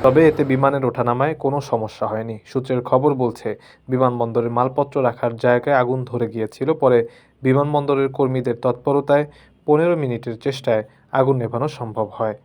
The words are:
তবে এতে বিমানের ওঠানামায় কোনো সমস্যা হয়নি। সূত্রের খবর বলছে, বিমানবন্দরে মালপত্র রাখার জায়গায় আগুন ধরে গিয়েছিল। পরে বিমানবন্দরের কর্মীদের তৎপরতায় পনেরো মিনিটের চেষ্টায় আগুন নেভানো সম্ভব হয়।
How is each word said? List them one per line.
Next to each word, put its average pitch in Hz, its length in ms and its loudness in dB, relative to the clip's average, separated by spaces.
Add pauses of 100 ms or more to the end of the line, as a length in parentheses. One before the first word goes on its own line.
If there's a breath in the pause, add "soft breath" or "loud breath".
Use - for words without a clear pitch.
তবে 135 160 6 (100)
এতে 151 120 -2 (100)
বিমানের 139 380 0
ওঠানামায় 123 440 0 (100)
কোনো 135 140 0 (120)
সমস্যা 110 420 -4
হয়নি। 110 240 -6 (140)
সূত্রের 127 300 -2 (100)
খবর 131 200 4 (120)
বলছে, 117 260 -4 (440 soft breath)
বিমানবন্দরে 120 640 0
মালপত্র 135 380 -2 (120)
রাখার 120 240 -2 (120)
জায়গায় 123 380 2
আগুন 127 160 0 (120)
ধরে 117 220 -2
গিয়েছিল। 110 360 -4 (140)
পরে 123 160 6 (440 loud breath)
বিমানবন্দরের 143 760 0
কর্মীদের 131 480 0
তৎপরতায় 143 600 2 (420 soft breath)
পনেরো 165 360 4
মিনিটের 120 420 -4
চেষ্টায় 127 380 -2 (360 soft breath)
আগুন 135 240 2
নেভানো 117 260 -4 (100)
সম্ভব 110 280 -6 (120)
হয়। 107 260 -2